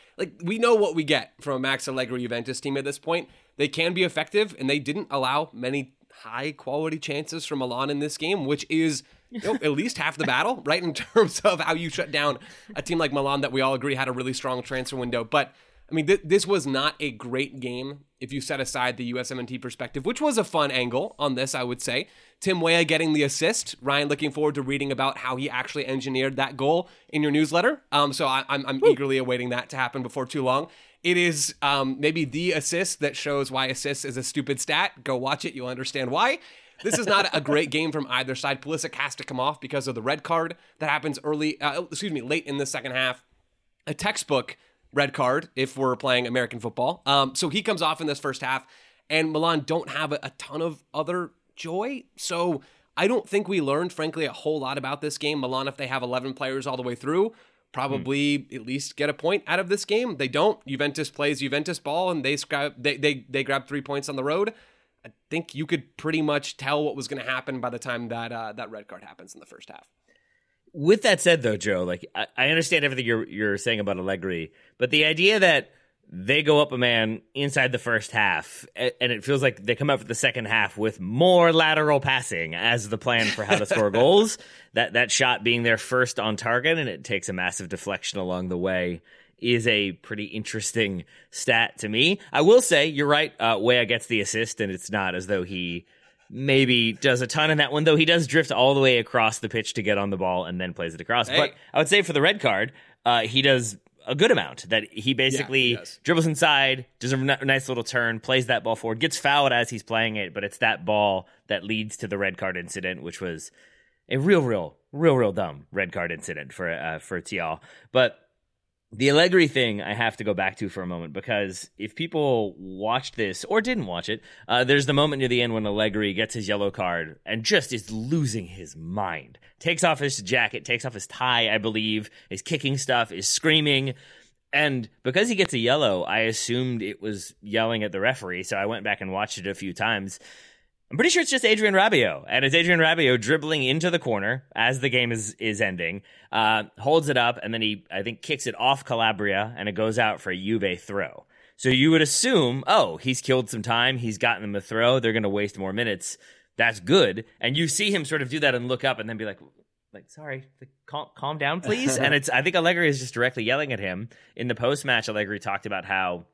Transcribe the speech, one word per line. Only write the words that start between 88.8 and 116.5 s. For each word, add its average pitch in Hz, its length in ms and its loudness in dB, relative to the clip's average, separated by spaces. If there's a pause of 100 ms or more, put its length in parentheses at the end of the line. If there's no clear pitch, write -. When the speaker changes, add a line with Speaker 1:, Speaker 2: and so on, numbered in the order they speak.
Speaker 2:
is 117 280 0
a 101 260 2
pretty 104 320 -10
interesting 104 800 -4 (260)
stat 117 480 0
to 107 100 -6
me. 147 300 2 (120)
I 143 100 2
will 220 200 10
say, 151 260 4
you're 147 200 0
right, 147 320 2
uh, 113 200 4
Weah 120 260 6
gets 113 220 -2
the 110 140 0
assist, 110 400 -4
and 98 100 0
it's 92 200 -8
not 95 240 0
as 92 120 -6
though 95 160 0
he 90 420 -6 (440)
maybe 127 640 2
does 127 280 2
a 123 60 -2
ton 151 240 2
in 151 80 4
that 135 120 2
one, 151 120 2
though 160 120 8
he 156 100 4
does 165 220 4
drift 156 240 2
all 131 220 6
the 139 80 4
way 131 160 8
across 113 420 2
the 113 100 -4
pitch 113 240 -4
to 117 80 -4
get 101 160 2
on 101 120 0
the 95 80 -2
ball 90 280 0
and 90 140 -6
then 90 140 -6
plays 82 200 -6
it 82 80 -14
across. 117 280 2
Speaker 1:
Hey. 143 80 0
Speaker 2:
But - 160 2 (200)
I 131 40 2
would 151 100 4
say 202 140 6
for 175 120 -6
the 143 80 4
red 190 200 4
card, 110 320 0 (320)
uh, 120 160 4
he 113 200 2
does 123 360 2 (280)
a 127 100 -4
good 196 160 6
amount, 85 380 0
that 107 220 2
he 107 220 -2
basically 131 480 2
Speaker 1:
Yeah, 123 80 2
he 117 60 0
does. - 280 -12
Speaker 2:
dribbles 165 240 4
inside, 139 580 4 (140)
does 131 140 -2
a 135 40 2
n-, 131 260 2
nice 135 260 2
little 120 140 -2
turn, 117 360 -2
plays 127 280 0
that 123 160 0
ball 113 120 0
forward, 113 240 -4
gets 143 180 0
fouled 143 360 4
as 120 160 2
he's 113 140 -8
playing 113 320 0
it, 98 180 -4
but 98 100 -6
it's 101 160 -8
that 107 260 0
ball 104 420 2 (200)
that 95 160 -2
leads 107 340 -4
to 110 100 -8
the 98 100 -4
red 95 200 -2
card 95 200 -4
incident, 90 460 -8
which 87 180 -12
was 85 300 -8 (580)
a 131 80 -2
real, 170 240 6
real, 101 340 -2 (160)
real, 151 240 4
real 113 180 4
dumb 80 380 -6
red 95 200 -2
card 85 200 -4
incident 76 420 -10